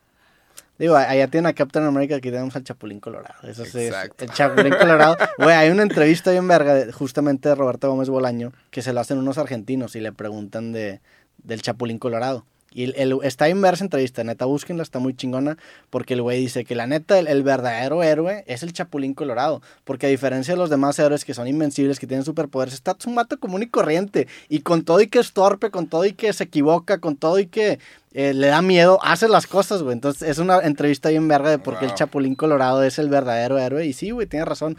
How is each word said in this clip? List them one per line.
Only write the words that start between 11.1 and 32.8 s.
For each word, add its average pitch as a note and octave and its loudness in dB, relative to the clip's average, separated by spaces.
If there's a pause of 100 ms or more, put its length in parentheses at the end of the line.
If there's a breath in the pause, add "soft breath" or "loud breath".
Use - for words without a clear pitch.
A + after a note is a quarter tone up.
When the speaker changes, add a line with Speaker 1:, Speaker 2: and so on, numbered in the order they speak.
Speaker 1:
del A2 -10
Chapulín A#2 -6
Colorado. B2 -6 (280)
Y B2 -6
el, C3 -4
el, C3 0
está C#3+ 0
bien F#3+ 0
verga F#3 4
esa F3+ -6
entrevista, C3 -2
neta, A#2 -6
búsquenla, D3 -4
está C#3+ -10
muy C3 -2
chingona, C3+ -4 (320 soft breath)
porque B2 -6
el B2 0
güey B2 -2
dice B2+ -4
que A#2+ -10
la A#2 -4
neta, D#3 2
el, D#3+ 0
el C#3 2
verdadero C3 -2
héroe E3 0
es B2+ -10
el F3 -10
Chapulín C#3+ -8
Colorado, C#3+ -4 (220 soft breath)
porque C3 -6
a C#3 4
diferencia C3 0
de F3+ 0
los F3+ 0
demás C#3+ 0
héroes D3 2
que C#3+ -10
son A#2+ -8
invencibles, C#3 -2
que C3 -10
tienen C3 -4
superpoderes, C#3 -4
está F3+ -6 (100)
un A#3+ -6
vato A#3+ -2
común F#3+ -6
y A#3 -4
corriente, F3+ 0 (180 loud breath)
y D3 -2
con E3 0
todo E3+ 6
y A3+ 2
que F3 2
es - 0
torpe, G3 2
con F3+ -6
todo E3+ 0
y G#3 -2
que G#3 -2
se F3 -6
equivoca, E3+ 2
con D#3 -4
todo E3+ 2
y G3 0
que... G#3+ -2 (340 soft breath)
Eh, C#3 0
le C3+ 2
da D3 6
miedo, F#3 6
hace E3+ 2
las A3 4
cosas, F#3+ 0
güey. B2+ -2
Entonces, C#3 -4
es C#3+ -2
una F#3 2
entrevista D3 0
bien D#3 2
verga D3 2
de D3 2
por B2+ -8
qué C#3 -4
el B2+ -2
Speaker 2:
Wow. - -6
Speaker 1:
Chapulín C#3 -2
Colorado C3+ 2